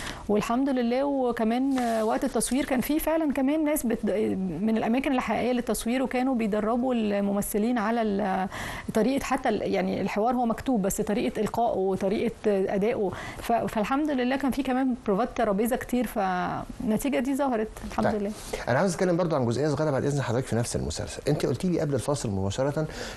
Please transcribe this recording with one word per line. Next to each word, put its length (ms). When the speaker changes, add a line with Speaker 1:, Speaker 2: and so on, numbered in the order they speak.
Speaker 1:
والحمد 400
لله، 340
وكمان 760
وقت 220
التصوير 420
كان 160
في 180
فعلًا 340
كمان 320
ناس 200
بت-، 260
من 160
الاماكن 340
الحقيقيه 400
للتصوير، 520
وكانوا 320
بيدربوا 580
الممثلين 840
على 240
ال-، 460
طريقه 300
حتى 260
ال-، 120
يعني 400
الحوار 340
هو 100
مكتوب، 360
بس 200
طريقه 400
القائه 360
وطريقه 540
ادائه. 640
ف-، 140
فالحمد 580
لله 260
كان 160
في 120
كمان 320
بروفات 300
ترابيزه 400
كتير، 320
فالنتيجه 1120
دي 160
ظهرت 320
الحمد 200
Speaker 2:
طيب. 100
Speaker 1:
لله. 100
Speaker 2:
انا 120
عاوز 140
اتكلم 240
برضو 180
عن 100
جزئيه 220
صغيره 240
بعد 140
اذن 160
حضرتك 240
في 100
نفس 200
المسلسل. 520
انت 180
قلتي 220
لي 120
قبل 140
الفاصل 360
مباشره 580